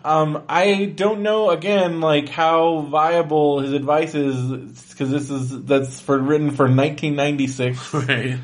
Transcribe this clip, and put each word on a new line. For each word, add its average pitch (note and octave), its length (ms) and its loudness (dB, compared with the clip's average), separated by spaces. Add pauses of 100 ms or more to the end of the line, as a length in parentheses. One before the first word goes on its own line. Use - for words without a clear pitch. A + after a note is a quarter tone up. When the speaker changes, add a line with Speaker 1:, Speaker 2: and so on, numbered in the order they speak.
Speaker 1:
Um, D3+ 460 0
I G3 380 2
don't G3+ 340 -2
know, G#3+ 300 2
again, F3 500 0
like, D3 300 2
how E3 500 2 (100)
viable D3+ 720 2
his C3+ 140 -2
advice D3 400 0
is, C3 800 -4
'cause C3+ 160 -4
this C3+ 200 -2
is, C3 340 -6
that's C3+ 360 0
for, C#3 180 0
written D3 340 0
for C#3 160 2
nineteen D3 480 0
ninety-six. C3+ 760 -2
Speaker 2:
<laughs> - 0 -
Right. B2+ 500 -2